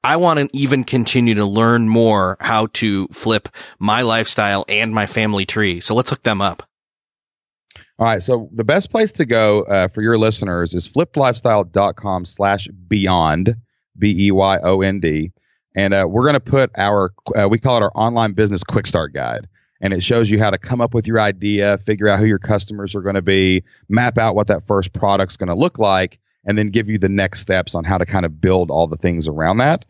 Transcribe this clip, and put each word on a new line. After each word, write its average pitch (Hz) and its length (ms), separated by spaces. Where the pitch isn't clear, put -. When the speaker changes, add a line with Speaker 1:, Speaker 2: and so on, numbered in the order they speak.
Speaker 1:
"I 143 140
wanna 165 360
even 135 300
continue 120 520
to 104 100
learn 113 420
more 107 540
how 113 320
to 98 360
flip - 380
my 107 240
lifestyle 107 680
and 110 240
my 107 140
family 104 400
tree." 95 360
So - 120
let's 123 160
hook - 140
them 104 180
up. 95 220
Speaker 2:
All 113 80
right. 104 160
So 117 280
the 113 120
best 165 260
place 220 240
to 156 120
go, 110 360
uh, 95 280
for 107 120
your 113 160
listeners 92 560
is 87 140
flippedlifestyle 120 840
dot 98 240
com 92 300
slash 98 420
beyond, 92 680
B 101 280
E 98 40
Y 95 320
O 95 180
N 98 180
D. 80 320
And, 98 180
uh, 95 160
we're 117 160
gonna 143 140
put 131 360
our, 98 380
uh, 101 80
we 110 120
call 123 180
it 107 60
our 98 100
online 113 400
business 98 300
quick 110 240
start 76 260
guide. 58 340
And 98 140
it 90 80
shows 117 300
you 107 80
how 107 100
to 95 80
come 123 240
up 117 140
with 110 100
your 113 140
idea, 101 640
figure 107 220
out 101 120
who 107 60
your 104 140
customers 101 560
are 98 60
gonna 98 200
be, 95 420
map 120 280
out 110 180
what 104 120
that 92 180
first 98 280
product's 98 440
gonna 87 180
look 151 220
like, 95 400
and 104 140
then 107 120
give 104 200
you 107 80
the 92 100
next 98 320
steps 92 360
on 82 80
how 92 160
to 87 60
kind 92 200
of 78 160
build 92 300
all 80 160
the 78 100
things 85 300
around 80 300
that. 147 320